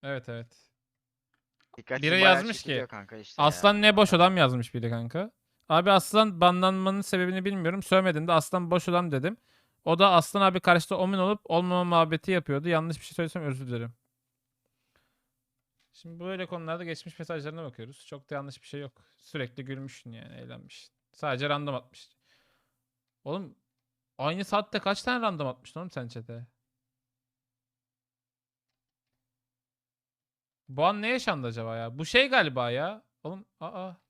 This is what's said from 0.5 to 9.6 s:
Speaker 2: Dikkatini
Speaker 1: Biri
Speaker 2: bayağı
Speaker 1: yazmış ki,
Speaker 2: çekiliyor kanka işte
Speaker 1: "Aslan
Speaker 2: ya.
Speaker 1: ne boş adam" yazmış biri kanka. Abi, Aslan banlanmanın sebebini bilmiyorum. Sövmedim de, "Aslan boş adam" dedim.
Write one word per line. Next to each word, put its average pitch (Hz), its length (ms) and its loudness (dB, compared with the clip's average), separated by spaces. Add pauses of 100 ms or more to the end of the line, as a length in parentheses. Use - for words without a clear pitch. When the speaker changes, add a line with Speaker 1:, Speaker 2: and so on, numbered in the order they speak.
Speaker 2:
Dikkatini 131 260 -6
Speaker 1:
Biri 151 80 2
Speaker 2:
bayağı 185 240 8
Speaker 1:
yazmış 214 220 -2
ki, - 60 -12
Speaker 2:
çekiliyor 127 240 -4
kanka 107 300 -16
işte 107 240 -6
Speaker 1:
"Aslan 156 320 4
Speaker 2:
ya. 208 60 0
Speaker 1:
ne 208 180 6
boş 208 160 6
adam" 180 240 6
yazmış 131 360 2
biri 117 160 -4
kanka. 117 420 -6 (380)
Abi, 175 220 4
Aslan 196 500 4
banlanmanın 190 600 4
sebebini 185 440 -2
bilmiyorum. 190 380 -2
Sövmedim 180 440 2
de, 180 40 2
"Aslan 170 400 2
boş 180 180 0
adam" 175 220 0
dedim. 147 260 -2 (480)